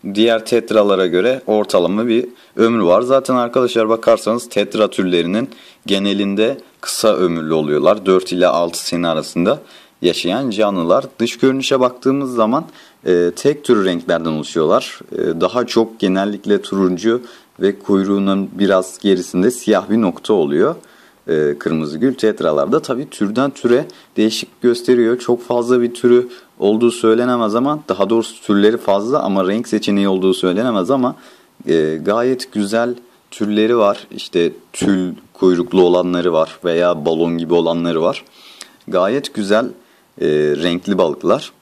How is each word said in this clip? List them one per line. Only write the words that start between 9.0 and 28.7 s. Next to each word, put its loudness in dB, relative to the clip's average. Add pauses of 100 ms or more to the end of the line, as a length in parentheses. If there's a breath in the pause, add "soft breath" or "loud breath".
arasında -2 (420 loud breath)
yaşayan -2
canlılar. 0 (140)
Dış -4
görünüşe 0
baktığımız -2
zaman, 0 (400 loud breath)
e, 2
tek -2
tür 2
renklerden -2
oluşuyorlar. -2 (120)
E, -4
daha 0
çok -2
genellikle -2
turuncu 0 (380 loud breath)
ve 0
kuyruğunun 0
biraz 0
gerisinde 0
siyah -2
bir 2
nokta -2
oluyor. 2 (540 soft breath)
E, 0
kırmızı -4
gül 0
tetralarda 0
tabii -8
türden -2
türe 0 (300 loud breath)
değişiklik -2
gösteriyor. 2
Çok -2
fazla 0
bir -2
türü 4 (300 loud breath)
olduğu 2
söylenemez 0
ama, 0
daha 0
doğrusu -2
türleri 4